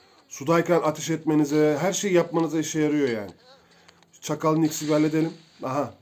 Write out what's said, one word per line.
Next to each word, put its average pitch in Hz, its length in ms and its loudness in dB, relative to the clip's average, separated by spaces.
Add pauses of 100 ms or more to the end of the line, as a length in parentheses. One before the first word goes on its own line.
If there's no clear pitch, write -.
(280)
Sudayken 165 560 2
ateş 151 260 -2
etmenize, 151 680 2
her 185 120 -2
şeyi 190 220 -2
yapmanıza 165 440 2
işe 156 220 -4
yarıyor 147 280 2
yani. 107 220 -4 (920)
Çakal 156 360 0
Nix'i 151 300 0
bir 151 60 0
halledelim. 156 400 2 (300)
Aha, 131 400 -4